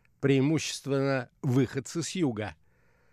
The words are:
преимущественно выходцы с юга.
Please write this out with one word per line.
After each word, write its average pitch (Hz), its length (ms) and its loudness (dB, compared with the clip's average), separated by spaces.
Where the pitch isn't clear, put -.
преимущественно 135 1120 0
выходцы 139 600 0
с - 80 -8
юга. 110 440 -2